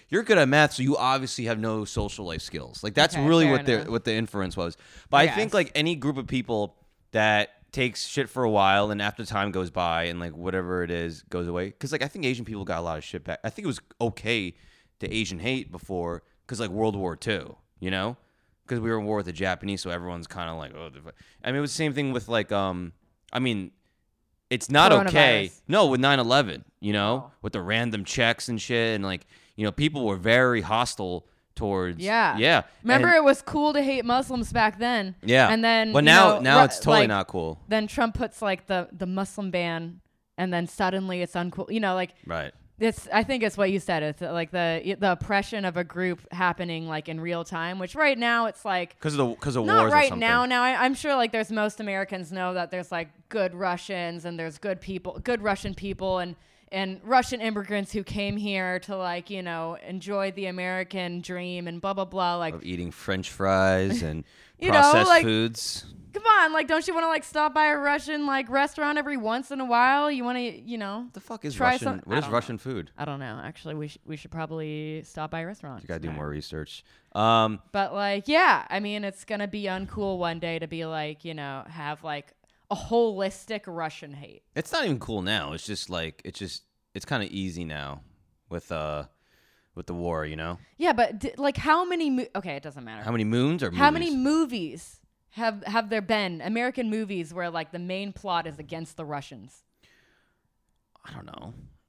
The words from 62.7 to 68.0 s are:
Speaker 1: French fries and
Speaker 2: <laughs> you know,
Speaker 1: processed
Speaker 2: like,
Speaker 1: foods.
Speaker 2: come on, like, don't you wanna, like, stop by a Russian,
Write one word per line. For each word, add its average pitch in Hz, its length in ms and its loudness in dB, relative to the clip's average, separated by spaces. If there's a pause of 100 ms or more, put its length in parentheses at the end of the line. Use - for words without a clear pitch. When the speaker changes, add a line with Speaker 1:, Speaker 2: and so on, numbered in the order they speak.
Speaker 1:
French 95 400 -4
fries 95 720 4
and 78 220 -4 (180)
Speaker 2:
<laughs> - 160 -20
you 359 100 0
know, 302 120 8
Speaker 1:
processed 294 280 8
Speaker 2:
like, 339 140 10
Speaker 1:
foods. 220 600 0 (300)
Speaker 2:
come 403 120 -8
on, 359 280 8
like, 320 140 0
don't 320 200 0
you 359 60 -2
wanna, 330 140 2
like, 311 160 0
stop 302 280 0
by 302 140 4
a 294 100 4
Russian, 285 480 0